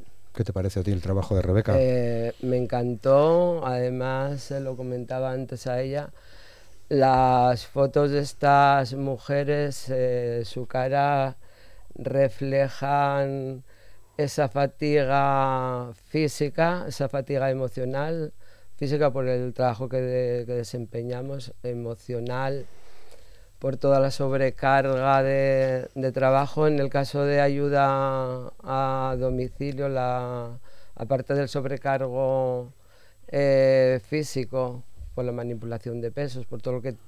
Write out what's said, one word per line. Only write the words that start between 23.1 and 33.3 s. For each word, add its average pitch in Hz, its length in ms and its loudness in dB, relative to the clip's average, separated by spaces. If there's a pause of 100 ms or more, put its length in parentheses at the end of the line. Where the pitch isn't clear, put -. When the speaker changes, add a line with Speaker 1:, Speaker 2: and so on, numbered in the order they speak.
Speaker 2:
por 131 180 -2
toda 139 240 4
la 135 100 2
sobrecarga 135 1120 2
de, 135 720 2
de 131 160 -2
trabajo. 135 560 2
En 151 120 4
el 139 100 2
caso 143 340 0
de 143 180 2
ayuda 135 1120 2 (120)
a 131 540 0
domicilio, 131 720 -2
la, 123 680 -4 (360)
aparte 127 380 -2
del 139 160 0
sobrecargo, 131 1200 -2 (560)
eh, 135 760 4